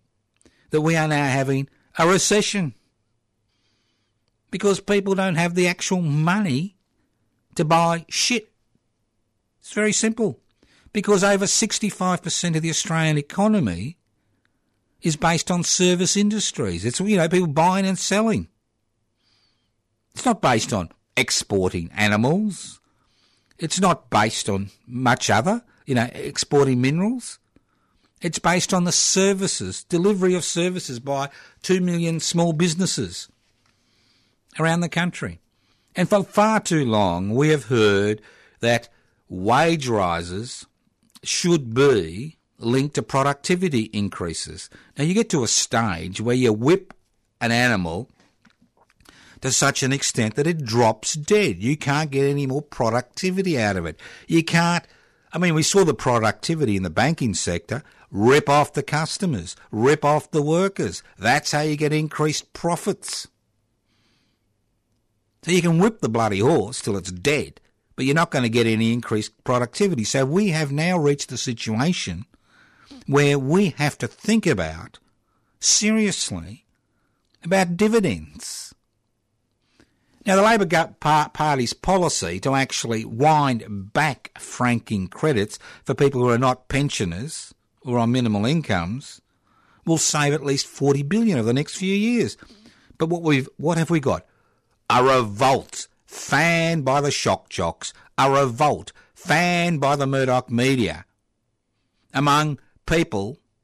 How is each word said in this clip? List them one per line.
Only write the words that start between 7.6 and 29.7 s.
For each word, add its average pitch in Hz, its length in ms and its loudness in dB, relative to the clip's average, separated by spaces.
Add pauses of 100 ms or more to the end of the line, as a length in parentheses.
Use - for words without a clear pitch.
buy 170 460 2
shit. - 420 -2 (1080)
It's - 100 -20
very 214 220 0
simple. 170 480 -2 (500)
Because 202 320 2
over 202 240 2
sixty-five 185 760 -2
percent 170 320 -4
of 160 60 0
the 165 80 -2
Australian 160 480 0
economy 147 800 0 (1040)
is 160 140 -2
based 170 360 -2
on 175 120 0
service 180 540 0
industries. 170 680 -2
It's, 120 160 -4
you 202 180 2
know, 160 120 2
people 180 180 2
buying 175 380 2
and 190 140 -2
selling. 196 480 0 (1700)
It's - 100 -12
not 240 160 0
based 123 320 0
on 90 180 -4 (240)
exporting 95 800 -2
animals. 123 840 0 (800)
It's 160 200 -4
not 185 300 0
based 110 400 0
on 98 200 -4 (180)
much 123 420 0
other, 147 340 0 (220)
you 139 80 -4
know, 120 200 0
exporting 139 680 0
minerals. 185 560 -2 (840)
It's 165 180 -6
based 180 340 0
on 180 120 2
the 180 60 0
services, 190 920 -2